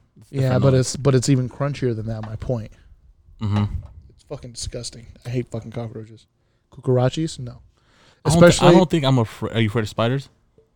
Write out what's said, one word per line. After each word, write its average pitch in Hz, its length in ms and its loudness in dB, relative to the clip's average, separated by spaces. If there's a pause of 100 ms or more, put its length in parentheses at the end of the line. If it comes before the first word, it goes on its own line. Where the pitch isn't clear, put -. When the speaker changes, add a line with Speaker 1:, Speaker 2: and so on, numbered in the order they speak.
(220)
Speaker 1:
It's - 100 -20
Speaker 2:
Yeah, 139 120 -4
Speaker 1:
different 127 200 0
Speaker 2:
but 139 80 6
Speaker 1:
noise. 131 80 4
Speaker 2:
it's, - 160 -2
but 135 200 0
it's 127 140 2
even 127 200 2
crunchier 139 460 -4
than 107 120 -8
that, 110 180 -8
my 107 100 -12
point. 113 360 -6 (680)
Speaker 1:
Mm-hmm. 104 240 0 (460)
Speaker 2:
It's - 120 -20
fucking 127 300 -16
disgusting. - 540 -12 (180)
I 123 40 -10
hate 123 200 -4
fucking 113 220 -12
cockroaches. 113 560 -14 (440)
Cucarachas? 131 680 -2
No. 123 220 -14 (600)
Speaker 1:
I - 60 0
don't 160 100 4
thi-, 175 80 10
Speaker 2:
Especially - 220 6
Speaker 1:
I - 80 10
don't 185 120 6
think 160 140 0
I'm 131 140 2
afraid. 113 380 -4
Are 113 40 0
you 110 80 2
afraid 113 160 -2
of 107 60 -6
spiders? 123 400 -2 (460)